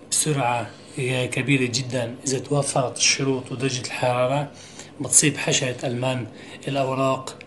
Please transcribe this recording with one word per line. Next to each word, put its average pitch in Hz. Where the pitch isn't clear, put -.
بسرعة 123
كبيرة 127
جدًا 123
إذا 131
توفرت 139
الشروط 135
ودرجة 127
الحرارة. 127
بتصيب -
حشرة 131
المان 123
الأوراق 135